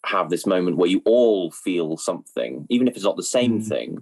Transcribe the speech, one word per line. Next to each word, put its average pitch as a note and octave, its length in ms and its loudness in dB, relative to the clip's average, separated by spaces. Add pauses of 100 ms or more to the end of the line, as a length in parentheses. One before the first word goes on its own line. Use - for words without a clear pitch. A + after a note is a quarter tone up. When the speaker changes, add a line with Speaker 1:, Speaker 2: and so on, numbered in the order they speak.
Speaker 1:
have F2+ 240 -2
this F2 160 -2
moment F2+ 320 0
where F2+ 120 4
you F#2+ 140 2
all G#2+ 480 4
feel E2 460 -4
something, B1+ 720 -6
even B2 180 2
if B2 80 -2
it's F#2+ 80 -10
not G2+ 140 0
the B2 60 -8
same A#2+ 360 2
Speaker 2:
Mm. A2 80 -6
Speaker 1:
thing. B1 340 -6